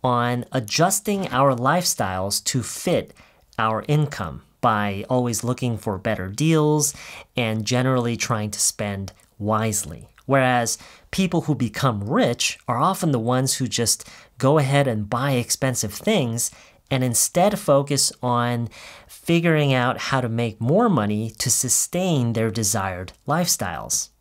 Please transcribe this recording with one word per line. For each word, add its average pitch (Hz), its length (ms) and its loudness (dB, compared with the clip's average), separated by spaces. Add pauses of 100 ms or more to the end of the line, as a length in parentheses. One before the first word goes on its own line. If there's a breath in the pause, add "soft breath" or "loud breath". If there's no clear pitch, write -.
on 120 480 0
adjusting 180 760 -2
our 135 260 4
lifestyles 117 880 -2
to 123 180 -2
fit - 520 -4 (440 soft breath)
our 110 300 0
income 143 540 -2 (180)
by 104 480 0
always 123 340 0
looking 120 360 -2
for 101 180 -4
better 101 320 -4
deals 151 680 2 (400 loud breath)
and 110 300 -2
generally 123 520 0
trying 107 340 -2
to - 100 -8
spend 98 520 -4 (260 soft breath)
wisely. 107 720 -2 (180)
Whereas 127 500 2 (340 loud breath)
people 175 320 0
who 151 120 0
become 110 500 0
rich 131 540 0 (100)
are 120 80 0
often 170 340 0
the 131 80 2
ones 127 360 2
who 131 120 -2
just - 400 -2 (300 loud breath)
go 139 220 4
ahead 139 280 2
and 107 220 -2
buy 135 240 0
expensive 120 600 -2
things 127 560 0 (400 loud breath)
and 127 140 2
instead 180 540 2
focus 143 540 2 (100)
on 120 460 0 (380 loud breath)
figuring 165 680 2
out 123 260 2
how 131 220 -2
to 123 80 -2
make 113 320 -2
more 175 280 4
money 107 500 0
to - 120 -2
sustain 135 840 0
their 113 180 0
desired 95 640 -2 (160)
lifestyles. 101 800 -2 (120)